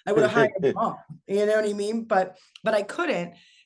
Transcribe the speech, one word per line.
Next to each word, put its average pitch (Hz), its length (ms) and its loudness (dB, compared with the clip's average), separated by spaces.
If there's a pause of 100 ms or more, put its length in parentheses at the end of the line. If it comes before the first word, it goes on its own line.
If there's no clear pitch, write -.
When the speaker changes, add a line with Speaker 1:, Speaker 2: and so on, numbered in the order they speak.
Speaker 1:
I 208 40 0
would 214 120 4
have 208 80 2
hired 226 280 4
them 143 140 2
Speaker 2:
<laughs> 185 40 -8
Speaker 1:
all, 214 220 -2 (280)
you 202 180 0
know 214 160 2
what 214 80 -2
I 208 40 -2
mean? 208 320 -4
But, 185 300 0 (280)
but 220 100 0
I 208 80 2
couldn't. 202 540 -4 (300)